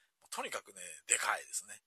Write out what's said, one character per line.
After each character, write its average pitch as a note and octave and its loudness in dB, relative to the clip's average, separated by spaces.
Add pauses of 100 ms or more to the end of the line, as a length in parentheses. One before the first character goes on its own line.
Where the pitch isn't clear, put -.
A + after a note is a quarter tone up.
(340)
と A#3+ 0
に C4 -2
か - -2
く G2 -16
ね、 F#2+ -16 (240)
で - 6
か G#2 4
い - -10
で - -8
す - -2
ね。 - -12